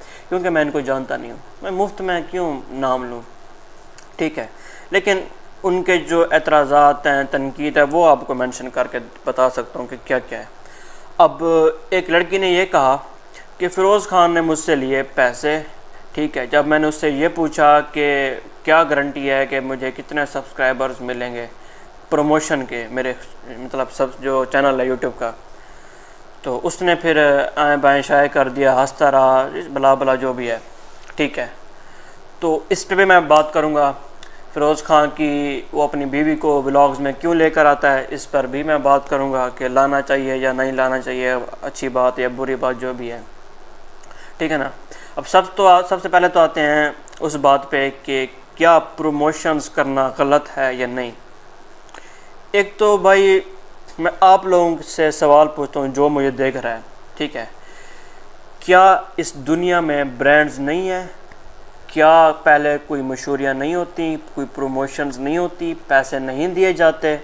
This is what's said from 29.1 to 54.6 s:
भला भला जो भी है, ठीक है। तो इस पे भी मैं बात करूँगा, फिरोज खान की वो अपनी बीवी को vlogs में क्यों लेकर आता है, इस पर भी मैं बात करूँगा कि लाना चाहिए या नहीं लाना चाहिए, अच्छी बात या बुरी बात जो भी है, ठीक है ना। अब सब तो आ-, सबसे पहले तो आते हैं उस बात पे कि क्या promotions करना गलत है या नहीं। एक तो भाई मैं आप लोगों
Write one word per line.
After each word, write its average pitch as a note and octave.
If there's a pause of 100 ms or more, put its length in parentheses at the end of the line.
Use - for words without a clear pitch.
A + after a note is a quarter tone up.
भला C3+
भला C3+
जो C3
भी A#2+
है, A2+ (580)
ठीक -
है। B2 (920)
तो D#3+
इस F3
पे F#3+
भी F#3+
मैं F3+
बात D3+
करूँगा, D3+ (640)
फिरोज D3+
खान D3
की C#3+
वो D3
अपनी C#3+
बीवी D3+
को D3+
vlogs C#3
में C#3
क्यों E3+
लेकर D#3
आता C#3+
है, C3
इस -
पर C3+
भी C3+
मैं D3+
बात C#3
करूँगा C3+
कि B2+
लाना C#3
चाहिए C3+
या C3
नहीं C3
लाना C3
चाहिए, B2+ (280)
अच्छी C#3
बात B2+
या B2+
बुरी C3
बात B2+
जो B2+
भी A#2+
है, A#2 (1160)
ठीक D#3+
है D#3
ना। C3+ (460)
अब C#3
सब F#3
तो G3
आ-, F3+
सबसे F#3
पहले F3+
तो F3
आते D#3+
हैं D3 (260)
उस D3+
बात C#3
पे C#3
कि C3+ (320)
क्या E3 (160)
promotions D3+
करना C3+ (100)
गलत D3
है C3
या B2+
नहीं। A#2+ (1400)
एक G3+
तो G#3
भाई F#3+ (580)
मैं E3 (120)
आप F#3+
लोगों F3